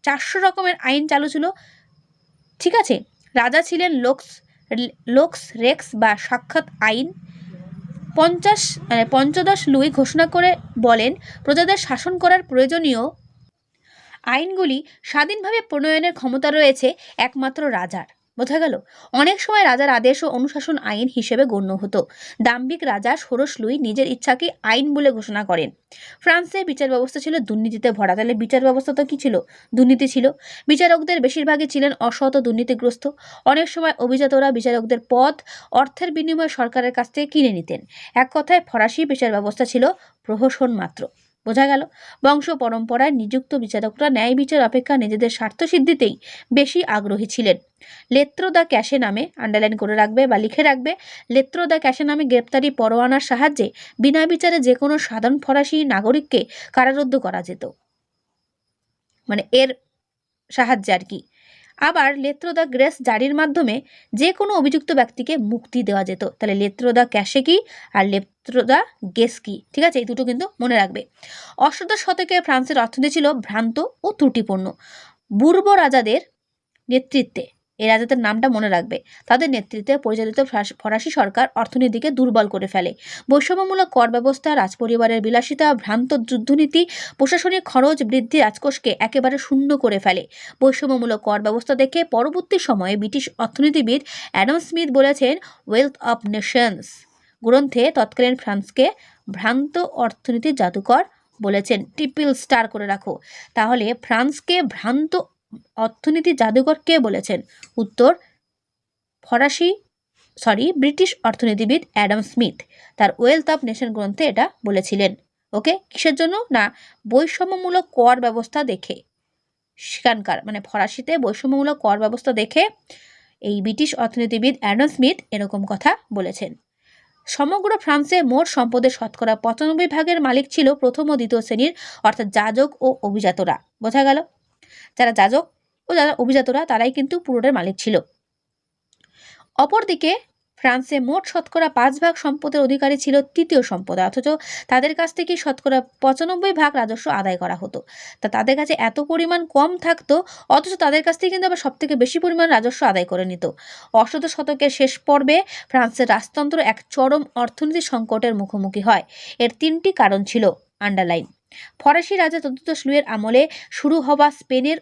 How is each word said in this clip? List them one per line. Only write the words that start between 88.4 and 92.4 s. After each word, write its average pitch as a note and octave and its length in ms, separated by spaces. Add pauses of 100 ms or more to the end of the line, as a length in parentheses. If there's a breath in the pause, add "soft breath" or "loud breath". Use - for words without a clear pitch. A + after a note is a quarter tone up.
একেবারে C4 400
শূন্য C#4 400
করে G#3 200
ফেলে। F#3 280 (340 loud breath)
বৈষম্যমূলক C4 600
কর G#3 200
ব্যবস্থা A3+ 340
দেখে C4+ 300
পরবর্তী E4 540